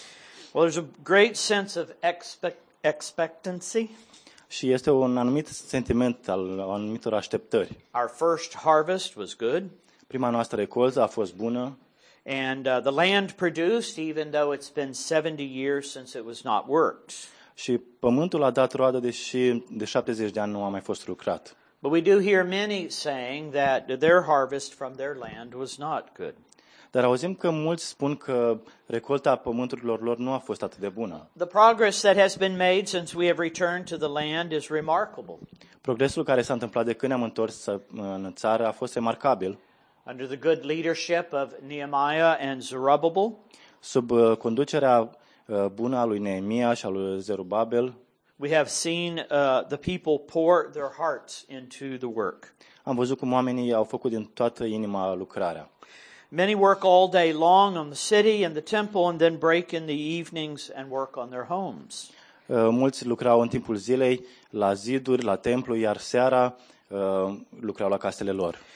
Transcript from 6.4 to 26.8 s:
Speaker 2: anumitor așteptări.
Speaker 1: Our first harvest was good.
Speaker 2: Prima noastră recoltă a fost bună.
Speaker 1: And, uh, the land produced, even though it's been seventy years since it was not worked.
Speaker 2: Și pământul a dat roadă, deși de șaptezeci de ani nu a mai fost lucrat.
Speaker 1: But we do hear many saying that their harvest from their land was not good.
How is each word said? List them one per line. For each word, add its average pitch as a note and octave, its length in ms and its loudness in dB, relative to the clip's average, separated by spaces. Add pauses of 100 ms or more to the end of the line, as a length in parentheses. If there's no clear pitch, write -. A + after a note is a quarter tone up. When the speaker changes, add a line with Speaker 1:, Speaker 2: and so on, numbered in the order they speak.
Speaker 2:
anumitor G#2+ 540 -4
așteptări. G#2 640 -2 (120)
Speaker 1:
Our A#2+ 240 -4
first E3 420 -2
harvest D#3+ 600 2
was G2 200 -10
good. C3+ 280 -2 (420)
Speaker 2:
Prima B2+ 240 -2
noastră A#2 260 -2
recoltă B2 460 2
a A2 40 4
fost G2 280 -4
bună. A#2+ 440 -6 (480)
Speaker 1:
And, C3+ 400 -4
uh, B2+ 140 2
the B2+ 100 0
land F#3 400 2
produced, E3+ 800 -2
even D3+ 220 -6
though D3 260 0
it's C#3+ 180 -14
been C#3 180 -4
seventy D3 680 -4
years C#3 300 -2
since C3 280 -14
it A2+ 80 -10
was A#2 160 -14
not A2 240 0
worked. C#3 440 0 (480)
Speaker 2:
Și A#2+ 200 -2
pământul D3 640 0
a C3+ 80 4
dat C3 220 2
roadă, C3 260 2
deși B2 720 0
de A2 140 -6
șaptezeci A2 460 -2
de G#2 100 -4
ani G#2 120 -4
nu G2+ 100 -6
a G2+ 60 -2
mai G2 120 -6
fost - 260 -8
lucrat. - 500 -6 (220)
Speaker 1:
But C#3 120 -4
we E3 100 4
do G3 200 4
hear F#3+ 240 4
many G3 440 -4
saying C#3 640 -6
that C3 460 0
their E3 280 6
harvest C#3 460 0
from C3 200 -12
their C3+ 220 -8
land A#2 400 -14
was B2+ 220 -10
not C#3+ 400 -8
good. E2+ 180 -10 (560)